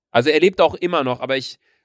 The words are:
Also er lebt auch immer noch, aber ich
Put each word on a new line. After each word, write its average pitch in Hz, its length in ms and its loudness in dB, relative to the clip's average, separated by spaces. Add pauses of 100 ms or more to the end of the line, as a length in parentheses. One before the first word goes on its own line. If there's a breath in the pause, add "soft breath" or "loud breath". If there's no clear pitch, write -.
(100)
Also 120 180 2
er 151 120 4
lebt 185 200 2
auch 165 140 2
immer 175 300 -2
noch, 123 160 -4
aber 131 180 -4
ich - 200 -14 (260)